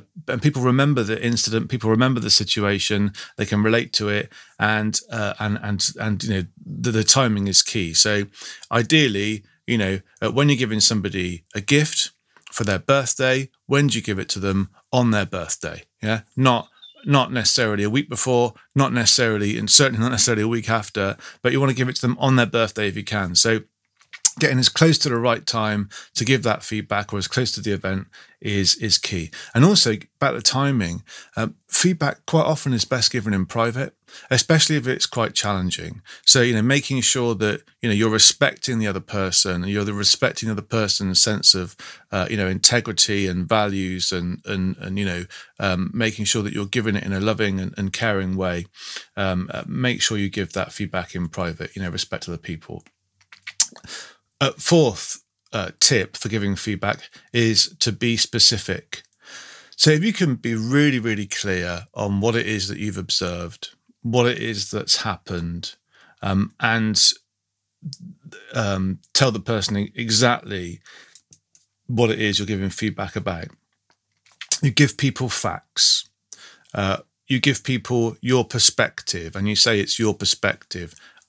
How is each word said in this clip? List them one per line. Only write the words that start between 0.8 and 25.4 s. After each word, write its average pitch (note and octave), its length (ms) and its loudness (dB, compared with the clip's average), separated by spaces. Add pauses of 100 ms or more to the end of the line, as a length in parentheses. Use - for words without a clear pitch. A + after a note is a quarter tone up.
the G#2+ 240 -2
incident, A2+ 420 -2
people A2 220 -2
remember A#2+ 300 2
the A2 100 -2
situation, G2+ 840 0 (260)
they G#2+ 80 -2
can G#2 180 2
relate A2+ 280 2
to G#2 160 -2
it, G#2 240 -2 (280)
and, G#2+ 400 -2 (100)
uh, G#2 300 -4
and, G#2 240 -2
and, G#2 260 -4 (100)
and, G#2+ 240 -4
you A2+ 60 -4
know, F#2+ 140 0 (200)
the, B2 280 -4
the A2 120 2
timing G#2 440 2
is F#2+ 160 4
key. F2 280 -4
So G#2 340 0 (460)
ideally, A2 720 2 (220)
you A#2+ 140 0
know, F#2+ 200 0 (220)
uh, A2+ 100 0
when C#3 160 2
you're C#3 100 4
giving G#2+ 220 0
somebody F2+ 640 -2 (120)
a G#2 60 -6
gift D3 500 2 (400)
for - 120 -4
their G2+ 140 0
birthday, C3 720 0 (160)
when C#3+ 220 4
do A#2 100 0
you A2 60 -4
give G2 160 -4
it - 100 -6
to G2+ 100 -4
them? F#2+ 300 0 (240)
On B2 160 4
their G#2 160 2
birthday, D#2+ 600 -8 (180)
yeah? A2 180 -2 (140)
Not, B2+ 340 2 (340)
not C#3 280 2
necessarily A2 520 0
a G#2 60 0
week C#3 200 -2
before, A#2+ 440 0 (220)
not C3+ 180 2
necessarily, A2 640 2
and G#2+ 140 -2
certainly B2 320 4
not B2+ 80 0
necessarily A2 320 2
a A2+ 60 0
week A2+ 200 -2
after, G#2+ 480 -2 (240)
but B2 100 2
you C3+ 80 2
wanna C3+ 140 4
give B2+ 160 0
it B2 60 -4
to - 60 -8
them B2 180 0
on C3 160 4
their A#2+ 100 6
birthday G#2+ 440 0
if E2 80 -6
you G2+ 60 -8
can. G2 300 -4
So A2 280 2 (800)
getting B2+ 200 2
as B2+ 100 4
close E3 300 4
to D3 100 -2
the A#2+ 80 0
right A#2 280 0